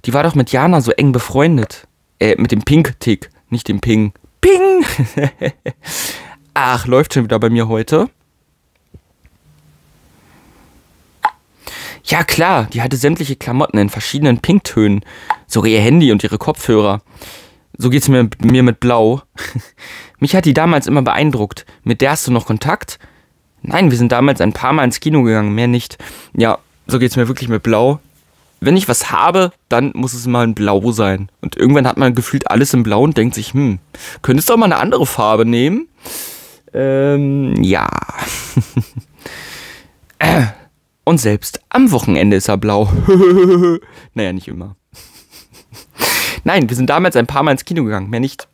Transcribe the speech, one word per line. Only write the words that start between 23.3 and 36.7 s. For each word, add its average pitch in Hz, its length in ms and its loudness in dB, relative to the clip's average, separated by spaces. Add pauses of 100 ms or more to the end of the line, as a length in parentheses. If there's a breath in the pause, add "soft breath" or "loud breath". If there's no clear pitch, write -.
Nein, 175 280 2
wir 123 60 2
sind 120 160 2
damals 131 300 0
ein 104 100 0
paar 131 220 -4
Mal 147 100 0
ins 120 160 -2
Kino 151 220 0
gegangen, 107 320 0
mehr 120 140 0
nicht. 120 280 -4 (380 loud breath)
Ja, 113 240 0 (280)
so 131 120 -2
geht's 123 180 0
mir 120 120 0
wirklich 127 200 -6
mit 110 140 -4
Blau. 117 380 0 (600)
Wenn 180 160 2
ich 190 100 0
was - 240 -4
habe, 175 420 0 (180)
dann 127 240 0
muss 123 180 -4
es 120 140 -10
mal 120 200 2
ein 113 80 0
Blau 104 380 0
sein. 98 380 -2 (100)
Und - 160 -10
irgendwann 131 300 4
hat - 100 -2
man 127 180 2
gefühlt - 360 -4
alles 127 240 0
in 120 80 2
Blau 107 200 2
und 151 140 0
denkt 117 180 0
sich, 107 200 -10
hm, 127 240 0 (420 loud breath)
könntest 135 300 0
du 233 40 4
auch 233 40 4
mal 226 80 2
eine 175 100 2
andere 170 300 0
Farbe 110 400 0
nehmen? 147 420 0 (840 loud breath)